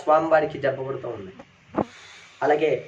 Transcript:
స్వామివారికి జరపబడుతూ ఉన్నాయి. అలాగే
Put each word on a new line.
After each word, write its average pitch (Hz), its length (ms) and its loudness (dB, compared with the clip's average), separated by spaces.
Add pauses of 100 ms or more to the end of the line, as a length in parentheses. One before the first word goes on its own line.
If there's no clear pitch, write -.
స్వామివారికి 156 560 4
జరపబడుతూ 131 500 -4
ఉన్నాయి. 101 300 -12 (1040)
అలాగే 147 460 2